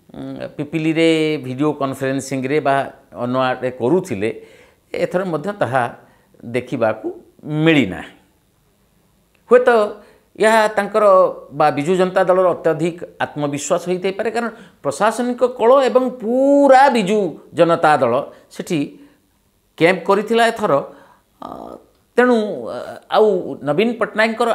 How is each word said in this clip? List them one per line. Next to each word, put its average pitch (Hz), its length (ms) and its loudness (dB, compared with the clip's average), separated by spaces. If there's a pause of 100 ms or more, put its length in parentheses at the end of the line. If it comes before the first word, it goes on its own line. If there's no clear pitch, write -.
(140)
ଉଁ, 135 340 -12 (100)
ପିପିଲିରେ 160 520 0 (280)
ଭିଡ଼ିଓ 131 360 -4
କନଫରେନ୍ସିଂରେ 135 840 -4
ବା 139 160 2 (380)
ଅନ୍ୟ 123 240 -4
ଆଡ଼େ 127 340 -2
କରୁଥିଲେ, 120 580 -2 (640)
ଏଥର - 320 -2
ମଧ୍ୟ 165 320 -6
ତାହା 127 260 0 (640)
ଦେଖିବାକୁ 120 800 -4 (180)
ମିଳିନାହିଁ। 147 680 0 (1400)
ହୁଏତ 247 180 6 (720)
ଏହା 220 280 4
ତାଙ୍କର 208 380 0 (460)
ବା 151 200 2
ବିଜୁ 143 240 -2
ଜନତା 185 280 2
ଦଳର 185 260 2
ଅତ୍ୟଧିକ 165 540 -2 (180)
ଆତ୍ମବିଶ୍ୱାସ 147 640 -4
ହୋଇଥାଇପାରେ, 196 440 -4
କାରଣ 220 180 -4 (340)
ପ୍ରଶାସନିକ 226 600 -2
କଳ 240 280 2 (100)
ଏବଂ 247 280 2
ପୁରା 269 800 4
ବିଜୁ 208 500 0 (140)
ଜନତା 160 440 4
ଦଳ 123 240 2 (300)
ସେଠି - 480 -6 (760)
କ୍ୟାମ୍ପ 175 280 2
କରିଥିଲା 214 420 2
ଏଥର। 208 260 -2 (720)
ଅ, 58 340 -16 (380)
ତେଣୁ, 247 220 4 (320)
ଅ, 120 80 -8 (340)
ଆଉ 185 520 2
ନବୀନ 180 300 0
ପଟ୍ଟନାୟକଙ୍କର 226 600 -2